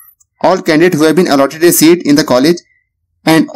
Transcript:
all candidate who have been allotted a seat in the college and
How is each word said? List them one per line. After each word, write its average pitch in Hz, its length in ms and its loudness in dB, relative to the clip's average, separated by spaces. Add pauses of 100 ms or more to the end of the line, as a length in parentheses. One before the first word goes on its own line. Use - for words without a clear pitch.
(420)
all 180 280 0
candidate 170 260 2
who 147 100 0
have 156 120 0
been 180 160 0
allotted 139 300 -2
a 170 100 2
seat 170 380 2
in 147 80 2
the 151 100 -2
college 139 340 0 (640)
and 165 300 0